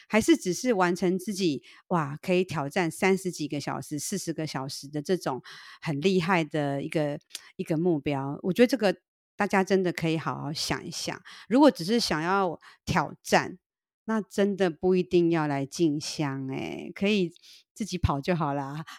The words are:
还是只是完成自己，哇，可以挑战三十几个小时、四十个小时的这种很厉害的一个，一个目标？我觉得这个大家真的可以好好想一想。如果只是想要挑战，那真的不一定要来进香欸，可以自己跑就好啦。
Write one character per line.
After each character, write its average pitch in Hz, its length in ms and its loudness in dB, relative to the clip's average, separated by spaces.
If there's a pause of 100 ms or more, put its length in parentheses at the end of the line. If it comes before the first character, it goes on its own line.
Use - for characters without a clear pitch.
还 214 100 4
是 311 160 6
只 180 200 0
是 247 180 -2
完 180 240 2
成 185 220 2
自 190 160 -6
己， 175 280 0 (260)
哇， 151 340 -2
可 190 100 -2
以 180 100 4
挑 156 240 -4
战 165 240 0
三 190 240 2
十 185 160 -2
几 156 160 -6
个 143 140 -4
小 139 180 -6
时、 147 200 -8
四 - 180 -6
十 170 160 -6
个 156 140 -4
小 135 200 -6
时 - 220 -10
的 147 140 -6
这 180 160 0
种 131 240 -4 (400)
很 143 180 -4
厉 190 180 4
害 170 240 2
的 143 400 -2
一 151 60 -6
个， 147 300 -2 (380)
一 190 60 -8
个 165 140 -2
目 165 240 2
标？ 139 420 -4
我 190 80 0
觉 226 120 4
得 247 40 10
这 240 120 0
个 196 180 2 (400)
大 208 120 0
家 190 160 4
真 190 180 4
的 175 100 0
可 165 160 -2
以 160 80 0
好 135 240 -4
好 139 120 -6
想 - 340 -4
一 - 20 -10
想。 - 320 -8 (280)
如 233 100 4
果 294 100 10
只 208 160 2
是 226 140 0
想 156 240 -2
要 185 340 0 (280)
挑 170 360 0
战， 180 380 2 (480)
那 220 140 0
真 196 360 0
的 180 140 2
不 185 240 2
一 180 80 4
定 175 280 4
要 160 160 2
来 139 180 -2
进 147 360 0
香 135 480 -4
欸， 135 460 -8
可 196 140 0
以 190 240 2 (420)
自 226 100 -6
己 180 140 -6
跑 143 220 0
就 175 140 -2
好 147 200 -2
啦。 143 300 -6 (140)